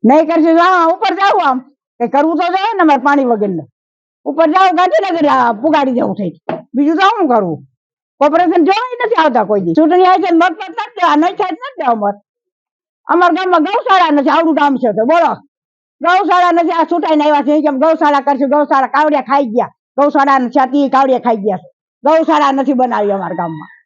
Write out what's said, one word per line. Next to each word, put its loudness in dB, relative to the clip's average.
નહીં 4
કરશે 2
તો 4
આ 2
ઉપર -2
જાવું 0
આમ. -4
કંઈ -4
કરવું 0
તો -2
જોઈએ -2
ને 2
અમારે 2
પાણી 0
વગરનું. -4
ઉપર 0
જાવ 2
ગાંધીનગર 0
આ 0
પુગાડી 0
દેવું -4
થઈ. -6
બીજું 0
તો 2
શું -2
કરવું? -2
કોર્પોરેશન 2
જોવાય -2
નથી -2
આવતા 0
કોઈ -2
દી. -4
ચૂંટણી 4
આવી 2
છે -2
ને 2
મત 0
મત -12
નથી -10
દેવા, 2
નહીં -2
થાય -2
તો -14
નથી -14
દેવા 0
મત. -4
અમારા 2
ગામમાં 0
ગૌશાળા 0
નથી, 0
આવડું 0
ગામ 0
છે 0
તો 0
બોલો. 2
ગૌશાળા 2
નથી, 0
આ 0
ચૂંટાઈને 0
આવ્યા 0
છે, 2
કેમ -2
ગૌશાળા 0
કરશું, 0
ગૌશાળા 0
કાવડિયા 0
ખાઈ 0
ગયા. -2
ગૌશાળા 2
નથી, 0
આ -2
તી 0
કાવડિયા 0
ખાઈ -2
ગયા -4
છે. -20
ગૌશાળા 2
નથી -2
બનાવી -2
અમારા -6
ગામમાં. -8